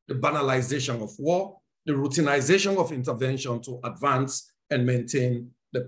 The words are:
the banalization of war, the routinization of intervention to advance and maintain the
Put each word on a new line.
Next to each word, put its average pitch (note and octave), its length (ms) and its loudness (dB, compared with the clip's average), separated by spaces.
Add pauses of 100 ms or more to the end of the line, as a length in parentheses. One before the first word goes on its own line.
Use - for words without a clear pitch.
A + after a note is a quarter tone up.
the C3+ 60 -4
banalization C3 880 0
of G#2 160 -10
war, F3 400 -2 (280)
the D#3 80 0
routinization C#3+ 840 2
of E3 140 2
intervention C3 680 -2
to B2 240 -12
advance C3+ 680 -2 (180)
and B2+ 160 2
maintain B2 640 0 (220)
the B2+ 160 -4